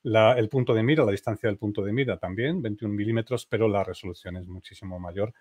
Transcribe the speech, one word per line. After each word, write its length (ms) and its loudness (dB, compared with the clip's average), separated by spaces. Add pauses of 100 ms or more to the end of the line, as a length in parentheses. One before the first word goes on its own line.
la, 300 6
el 160 2
punto 240 2
de 100 4
mira, 220 4
la 60 2
distancia 360 -2
del 100 -2
punto 240 -4
de 100 -2
mira 260 -2
también, 440 -4
veintiún 340 -4
milímetros, 500 -2
pero 220 0
la 160 2
resolución 540 -10
es 100 -12
muchísimo 520 -14
mayor 420 -4